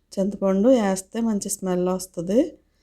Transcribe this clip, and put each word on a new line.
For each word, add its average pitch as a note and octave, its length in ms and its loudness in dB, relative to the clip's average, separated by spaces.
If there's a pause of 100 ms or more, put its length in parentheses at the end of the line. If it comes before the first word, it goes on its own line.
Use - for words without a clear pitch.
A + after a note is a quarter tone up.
(140)
చింతపండు G3 560 0
వేస్తే G3+ 520 0
మంచి G#3+ 280 -2
స్మెల్ F3+ 400 -2
వస్తుంది. F#3 500 -2 (440)